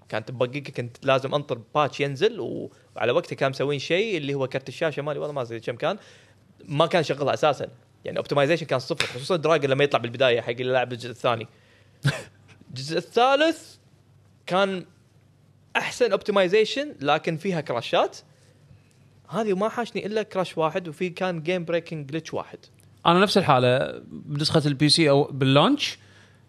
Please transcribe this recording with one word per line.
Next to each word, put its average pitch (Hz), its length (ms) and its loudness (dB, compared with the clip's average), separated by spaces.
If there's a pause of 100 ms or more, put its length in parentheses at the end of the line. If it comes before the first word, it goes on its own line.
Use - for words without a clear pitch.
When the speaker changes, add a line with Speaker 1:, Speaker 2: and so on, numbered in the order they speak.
Speaker 1:
كانت 110 220 -6
ببقية 127 320 -4
كنت 123 400 -10
لازم 135 320 0
أنطر 139 240 -4 (160)
باتش 147 260 0
ينزل، 143 400 0
وعلى - 720 -4
وقتها 151 240 -2
كانوا 135 140 0
مسوين 139 280 -4
شيء 185 380 -2
اللي 139 180 -4
هو 131 140 -2
كرت 135 200 -6
الشاشة 147 340 -4
مالي، 147 160 -6
والله 151 160 -6
ما 135 80 -4
أدري 113 180 -8
كم 120 160 -6
كان، 175 220 -4 (680)
ما 160 220 2
كان 170 160 2
شغلها 139 320 -2
أساسا، 143 340 0 (360)
يعني - 140 -8
اوبتمايزيشن 147 480 0
كان 135 120 0
صفر، - 280 -2
خصوصا 139 300 -4
دراجون 147 340 2
لما 135 140 2
يطلع - 160 2
بالبداية 120 400 2
حق 117 100 -6
اللي 123 140 -4
يلعب 123 280 0
الجزء 120 180 -10
الثاني. 117 360 -2 (580)
<laughs> - 680 -8
الجزء 139 280 -6
الثالث 277 760 2 (720)
كان 190 380 0 (920)
أحسن - 360 0
اوبتمايزيشن، 214 880 2
لكن 156 360 0
فيها 180 240 -4
كراشات. 175 560 0 (1120)
هذه 208 260 -2
ما 208 140 0
حاشني 220 380 -6
إلا 214 160 -2
كراش 185 360 -4
واحد، 160 300 0
وفي 180 220 -6
كان 170 320 -4
جيم 175 220 -2
بريكنج 165 460 -4
جلتش 160 240 -8
واحد. - 240 -8 (480)
Speaker 2:
أنا 175 140 6
نفس 202 180 4
الحالة 127 720 2
بنسخة 147 580 0
البي 147 220 2
سي 156 220 6
أو 139 140 6
باللانش، 139 760 2 (500)